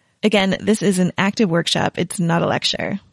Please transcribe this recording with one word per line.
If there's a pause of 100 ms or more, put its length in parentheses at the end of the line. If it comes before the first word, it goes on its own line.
(240)
Again,
this
is
an
active
workshop.
It's
not
a
lecture, (140)